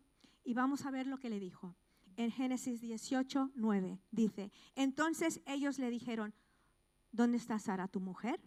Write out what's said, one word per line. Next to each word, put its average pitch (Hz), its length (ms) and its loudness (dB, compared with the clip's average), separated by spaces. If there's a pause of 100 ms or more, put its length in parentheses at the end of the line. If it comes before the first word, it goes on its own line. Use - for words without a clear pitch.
(440)
y 254 80 -2
vamos 262 320 2
a 277 60 -4
ver 262 160 -4
lo 269 120 -4
que 247 120 -6
le 202 100 -2
dijo. 180 340 -10 (420)
En 233 140 2
Génesis 254 500 -2
dieciocho, 262 760 0
nueve 196 420 2 (140)
dice, 208 400 2 (240)
entonces 311 680 2
ellos 277 340 0
le 247 100 0
dijeron, 226 420 -4 (800)
¿dónde 240 280 4
está 220 200 -2
Sara, 190 300 -2
tu 202 100 -2
mujer? 190 480 -4